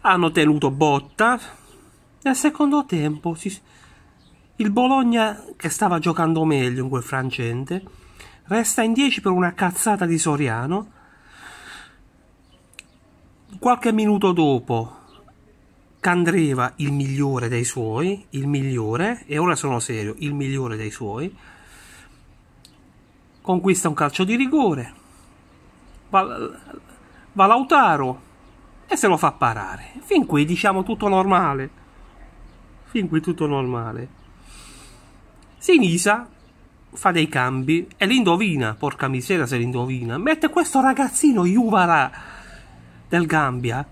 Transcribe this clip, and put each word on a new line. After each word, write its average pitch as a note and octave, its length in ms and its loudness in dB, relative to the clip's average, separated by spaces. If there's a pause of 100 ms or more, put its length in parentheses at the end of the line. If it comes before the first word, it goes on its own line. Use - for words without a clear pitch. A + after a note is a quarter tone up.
Hanno F3+ 300 4
tenuto D3+ 400 2
botta. D3+ 680 0 (840)
Nel C4+ 120 0
secondo D4 500 0
tempo D3+ 500 -2
si, F#3+ 200 -8 (1000)
il G#3+ 140 0
Bologna, A#3 720 2 (140)
che - 120 -6
stava F3 300 0
giocando D#3+ 460 0
meglio C3 380 0
in C3 60 -6
quel C3 140 -4
frangente, C3 800 -6 (600)
resta A3+ 380 0
in A3+ 100 2
dieci C4 280 0
per F#3+ 120 0
una F3+ 220 0
cazzata F#3+ 520 0
di E3 120 0
Soriano. D3 800 -2 (2500)
Qualche A#3+ 340 2
minuto G#3 400 2
dopo, B2+ 680 0 (1000)
Candreva, E3 760 0
il C#3+ 160 -4
migliore C3+ 560 -2
dei A#2 160 -2
suoi, C3 680 -4
il C#3 160 -6
migliore, C3+ 800 -2
e D3 100 -6
ora E3+ 180 0
sono C3+ 260 -4
serio, A2 400 -6
il D3 120 -6
migliore C3+ 460 -4
dei G#2+ 120 -8
suoi, A#2+ 460 -10 (2000)
conquista F3+ 460 0
un D3+ 60 -2
calcio D#3 300 -2
di G#3 100 -2
rigore. A#3+ 600 0 (1120)
Va, F#3+ 180 2 (1040)
va G3 140 4
Lautaro G3+ 760 4 (680)
e E4+ 100 -4
se A3 120 2
lo E3+ 100 4
fa D#3 140 2
parare. G#2+ 600 -4 (100)
Fin E4+ 220 2
qui, D3 220 0
diciamo, F#3+ 360 0
tutto G#3+ 260 -4
normale. F#3 640 0 (1120)
Fin G#3 220 -4
qui D#3 140 0
tutto E3 260 -4
normale. B2 640 -4 (1500)
Sinisa G#3+ 680 2 (640)
fa - 180 0
dei D#3+ 180 2
cambi C3 580 0 (120)
e G3 80 2
li A#3 100 2
indovina, E3+ 580 2
porca C3+ 320 -4
miseria C3 400 -2
se B2 120 -2
li A#2+ 60 -2
indovina. B2 520 -6
Mette D#4 320 0
questo D#4 320 0
ragazzino C4 640 2
Juvara F#3 640 4 (960)
del E3+ 200 2
Gambia C3 640 0